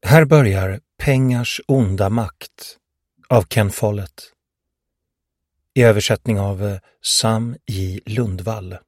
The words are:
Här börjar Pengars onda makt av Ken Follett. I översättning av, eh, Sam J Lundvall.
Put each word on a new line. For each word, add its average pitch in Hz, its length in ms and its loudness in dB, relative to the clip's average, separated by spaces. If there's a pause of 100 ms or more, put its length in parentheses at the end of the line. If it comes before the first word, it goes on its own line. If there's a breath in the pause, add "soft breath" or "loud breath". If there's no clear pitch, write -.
(140)
Här 160 120 8
börjar 98 540 2 (180)
Pengars 127 680 -2
onda 101 420 2
makt - 680 -8 (520)
av 120 140 4
Ken 101 280 0
Follett. - 640 -6 (1400)
I 127 100 4
översättning 107 560 2
av, 98 240 -4
eh, 101 160 -6 (220)
Sam 113 540 -2 (100)
J 95 400 -6
Lundvall. 98 720 -6 (100)